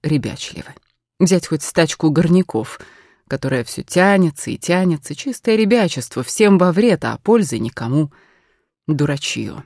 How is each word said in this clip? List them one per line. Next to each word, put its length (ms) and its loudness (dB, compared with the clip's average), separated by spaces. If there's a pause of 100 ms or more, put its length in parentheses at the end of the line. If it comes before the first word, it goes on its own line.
ребячливы. 680 -6 (460)
Взять 280 2
хоть 160 -4
стачку 480 0
горняков — 680 0 (480)
которая 360 -4
все 180 -10
тянется 680 2
и 60 -8
тянется, 580 -2
чистое 400 -4
ребячество, 680 0
всем 360 4
во 140 4
вред, 340 2
а 120 -4
пользы 400 2
никому. 540 -2 (760)
Дурачье. 800 -4